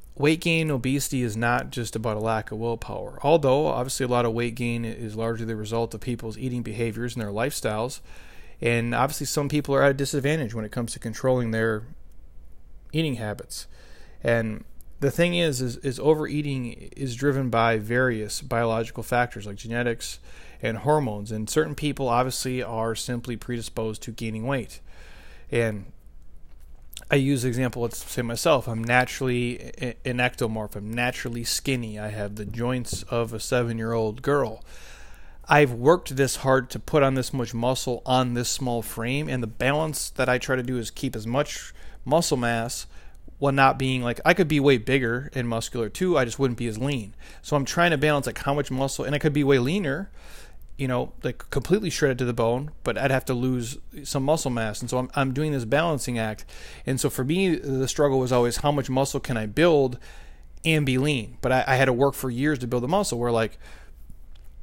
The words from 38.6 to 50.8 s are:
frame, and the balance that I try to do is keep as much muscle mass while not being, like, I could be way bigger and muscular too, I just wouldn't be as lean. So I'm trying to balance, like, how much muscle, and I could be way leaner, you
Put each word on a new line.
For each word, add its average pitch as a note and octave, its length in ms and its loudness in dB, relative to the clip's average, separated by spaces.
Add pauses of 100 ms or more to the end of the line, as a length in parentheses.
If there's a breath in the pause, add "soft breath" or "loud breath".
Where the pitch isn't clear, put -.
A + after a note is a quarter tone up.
frame, C3 440 -2
and B2+ 140 -2
the A2+ 60 -2
balance C#3+ 640 0
that B2+ 180 2
I B2+ 80 4
try B2+ 180 0
to B2+ 80 0
do B2+ 140 -2
is A#2 140 -4
keep C3 240 -4
as G#2+ 100 -6
much C3 480 -2 (320 loud breath)
muscle D#3 320 2
mass A#2 480 0 (540 soft breath)
while C#3 140 4
not C3+ 260 6
being, C3 220 2
like, A#2+ 220 0
I F3 100 8
could F3 140 4
be D3+ 120 4
way C#3 180 8
bigger B2+ 560 2
and B2 140 0
muscular A2+ 420 -2
too, F3 280 2
I C3 60 6
just A#2 160 -2
wouldn't B2 180 2
be A#2 100 -2
as A2 100 -4
lean. B2 360 -2 (280 loud breath)
So - 160 2
I'm C3+ 80 0
trying E3+ 260 4
to D3+ 60 4
balance, C#3+ 280 4
like, A2+ 120 -4
how C#3+ 160 0
much C#3+ 180 -2
muscle, C3+ 320 -2
and C3+ 100 0
I C#3+ 60 2
could D3+ 140 2
be D3 100 4
way C3+ 160 6
leaner, D#3+ 520 0 (680 loud breath)
you C#3 100 -2